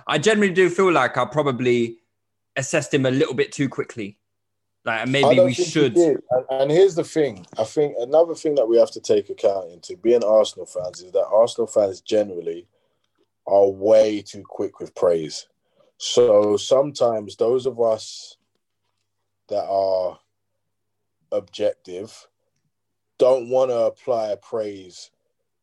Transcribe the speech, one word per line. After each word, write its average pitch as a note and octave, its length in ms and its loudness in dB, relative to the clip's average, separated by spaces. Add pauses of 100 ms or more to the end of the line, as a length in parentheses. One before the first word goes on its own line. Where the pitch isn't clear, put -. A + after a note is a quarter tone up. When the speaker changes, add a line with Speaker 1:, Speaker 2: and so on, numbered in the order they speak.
Speaker 1:
I B2 100 0
generally G#3 340 2
do F3+ 180 2
feel F#3 200 2
like C3+ 260 2
I B2 100 2
probably B2 720 -2 (580)
assessed C#3+ 360 -4
him C3+ 140 2
a B2+ 60 0
little C3+ 220 -2
bit C#3 180 -2
too C#3 160 -4
quickly. - 500 -10 (640)
Like, A2+ 180 -4
and B2+ 80 -4
Speaker 2:
I - 20 -2
Speaker 1:
maybe C#3 240 4
Speaker 2:
don't - 100 6
Speaker 1:
we B2+ 80 -2
Speaker 2:
think F3 140 -2
you D3+ 40 -10
Speaker 1:
should. C#3 220 2
Speaker 2:
did. E3 260 2 (100)
And, B2+ 200 -2
and C3+ 220 0
here's F3+ 240 4
the E3 80 -2
thing. B2 420 -4 (100)
I A2 80 -2
think D3 360 -2
another D#3 340 2
thing D3 220 -2
that A#2+ 100 2
we E3+ 120 4
have C#3 140 4
to - 80 -14
take G#2 300 0
account G2 400 -4
into F2 260 -16
being A#2 280 2
Arsenal G#2 420 2
fans F2+ 360 -10
is F2+ 100 -20
that F#2+ 140 0
Arsenal A#2 420 2
fans G2 320 0
generally F2+ 640 -4 (800)
are G2+ 220 4
way G#2+ 520 2
too G2+ 220 -18
quick - 380 -10
with E2+ 160 -14
praise. E2 500 -2 (520)
So G#2 580 2
sometimes A#2 800 -2
those A#2+ 300 0
of A#2 140 -6
us - 560 -6 (1120)
that G2+ 200 -4
are F#2+ 500 -2 (1120)
objective G2+ 960 -8 (920)
don't B2+ 320 2
wanna B2+ 240 2
apply A2 640 -2
praise G2+ 720 -10 (520)